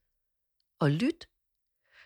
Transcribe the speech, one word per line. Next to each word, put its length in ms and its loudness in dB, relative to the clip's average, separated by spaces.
og 120 2
lyt, 380 -2